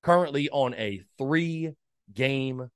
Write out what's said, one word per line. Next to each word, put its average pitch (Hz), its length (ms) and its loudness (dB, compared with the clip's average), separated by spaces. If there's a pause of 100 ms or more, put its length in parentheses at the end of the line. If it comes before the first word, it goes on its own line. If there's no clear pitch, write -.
currently 147 480 2
on 131 240 0
a 101 280 -4 (140)
three-game 135 1600 -4